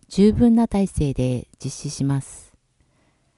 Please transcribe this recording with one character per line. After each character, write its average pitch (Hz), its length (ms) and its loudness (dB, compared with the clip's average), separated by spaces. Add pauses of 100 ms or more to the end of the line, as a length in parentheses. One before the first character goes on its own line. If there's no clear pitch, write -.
十 208 260 4
分 233 220 4
な 226 120 2
体 196 200 -2
制 143 260 -2
で 127 340 -4 (160)
実 135 80 -8
施 - 180 -12
し 143 140 -6
ま 139 180 -2
す。 - 320 -18 (840)